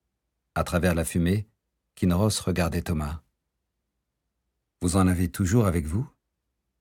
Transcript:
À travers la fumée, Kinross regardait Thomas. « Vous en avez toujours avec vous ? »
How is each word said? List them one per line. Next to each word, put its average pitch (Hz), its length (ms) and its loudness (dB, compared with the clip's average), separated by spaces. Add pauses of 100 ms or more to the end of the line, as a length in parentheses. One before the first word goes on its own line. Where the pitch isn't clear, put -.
(540)
À - 100 0
travers 87 300 0
la 80 100 0
fumée, 92 420 0 (500)
Kinross 95 440 0
regardait 87 400 -2
Thomas. « 78 420 -6 (1600)
Vous 87 160 0
en 92 100 6
avez 90 240 0
toujours 104 360 2
avec 85 180 0
vous ? » 101 260 -4 (720)